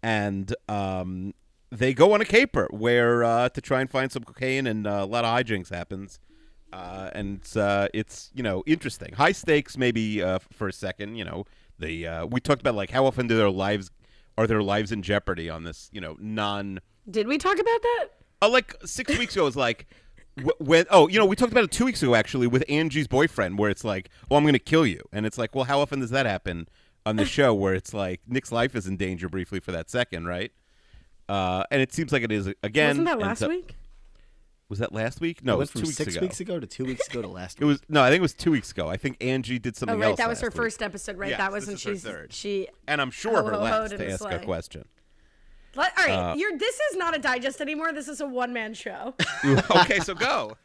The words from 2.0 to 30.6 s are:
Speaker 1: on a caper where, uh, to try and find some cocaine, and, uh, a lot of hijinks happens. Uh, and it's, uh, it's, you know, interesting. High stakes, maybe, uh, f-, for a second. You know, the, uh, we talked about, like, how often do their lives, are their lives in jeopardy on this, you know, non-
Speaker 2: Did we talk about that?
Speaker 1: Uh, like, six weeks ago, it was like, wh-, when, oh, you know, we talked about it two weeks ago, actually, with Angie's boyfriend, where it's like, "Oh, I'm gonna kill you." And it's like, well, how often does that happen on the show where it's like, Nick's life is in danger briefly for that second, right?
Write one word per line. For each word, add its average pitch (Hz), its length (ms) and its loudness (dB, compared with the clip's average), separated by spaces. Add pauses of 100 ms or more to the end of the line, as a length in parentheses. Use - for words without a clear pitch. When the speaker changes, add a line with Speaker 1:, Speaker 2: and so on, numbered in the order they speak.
Speaker 1:
on 208 60 4
a 220 40 2
caper 202 480 2
where, 120 500 4
uh, 117 280 4
to - 100 -10
try 131 200 0
and 131 80 -2
find 131 220 0
some 120 140 -8
cocaine, 131 420 -2
and, 110 200 -2
uh, 101 160 0
a 98 40 -2
lot 117 180 0
of 113 80 2
hijinks 113 380 0
happens. 92 480 -10 (540)
Uh, 95 420 -10
and 101 240 -6
it's, - 180 -10
uh, 101 380 2
it's, - 400 -8
you 127 80 -6
know, 95 240 -2
interesting. 151 480 -2
High 151 180 4
stakes, - 460 0
maybe, 110 440 0
uh, 92 140 0
f-, - 160 -6
for 107 160 -6
a 92 40 -6
second. 104 440 -10
You 107 80 -8
know, 82 200 -8 (340)
the, 82 300 -6
uh, 82 180 -6
we 123 140 -4
talked 143 200 2
about, 131 140 0
like, 98 160 -4
how 135 160 2
often 127 220 0
do 113 80 4
their 104 140 6
lives, 95 400 -2 (460)
are 110 120 4
their 107 140 2
lives 101 280 0
in 107 120 -4
jeopardy 90 460 -2
on 80 160 -10
this, - 280 -14
you 104 80 -12
know, 78 180 -10
non- 101 600 -4 (280)
Speaker 2:
Did 208 200 -2
we 285 100 0
talk 381 200 0
about 453 240 2
that? 480 240 0 (360)
Speaker 1:
Uh, 208 60 6
like, 247 260 2 (100)
six 254 340 -4
weeks 240 160 -4
ago, 190 80 2
it 151 40 4
was 127 100 -2
like, 120 300 -2 (580)
wh-, - 160 0
when, 165 300 6
oh, 165 180 12
you 190 120 4
know, 208 60 8
we 196 100 4
talked 233 160 2
about 233 120 6
it 180 60 -2
two - 140 0
weeks 254 180 0
ago, 127 140 6
actually, 123 320 2
with 127 200 2
Angie's 147 380 0
boyfriend, 117 520 2
where 104 120 2
it's - 140 -6
like, 95 240 -4 (220)
"Oh, 139 60 6
I'm 147 80 8
gonna 143 140 6
kill 160 280 4
you." 85 160 -2 (100)
And 107 140 -2
it's 110 120 -6
like, 113 160 -4
well, 131 100 0
how 139 160 2
often 139 200 -2
does 117 100 -4
that 135 160 2
happen 90 400 -4 (400)
on 107 100 0
the 101 100 2
show 131 280 4
where 98 200 2
it's - 200 -6
like, 92 320 -4
Nick's 120 260 -4
life 120 220 0
is 101 140 -4
in 95 80 -4
danger 92 320 -4
briefly 90 320 -6
for - 120 -10
that 82 180 -6
second, 92 360 -2
right? 90 260 -6 (760)